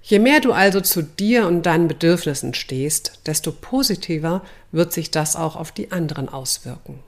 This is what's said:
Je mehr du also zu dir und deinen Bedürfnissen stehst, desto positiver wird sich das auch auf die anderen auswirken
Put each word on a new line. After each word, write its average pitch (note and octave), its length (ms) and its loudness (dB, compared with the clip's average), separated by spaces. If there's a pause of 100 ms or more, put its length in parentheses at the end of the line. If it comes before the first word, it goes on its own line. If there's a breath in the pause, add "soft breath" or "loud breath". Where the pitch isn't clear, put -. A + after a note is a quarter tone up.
Je G3+ 160 4
mehr C4+ 220 6
du C4 120 2
also F#3+ 280 4
zu F3+ 220 0
dir G#3 440 2
und E3+ 200 2
deinen E3+ 200 4
Bedürfnissen D#3 680 0
stehst, - 720 -6
desto D#3 260 -4
positiver F3+ 880 -2 (300 loud breath)
wird E3+ 200 0
sich D#3 200 -6
das D#3 240 0
auch D#3+ 180 -4
auf D#3 160 -10
die - 220 -10
anderen D3 360 -4
auswirken C3 800 -10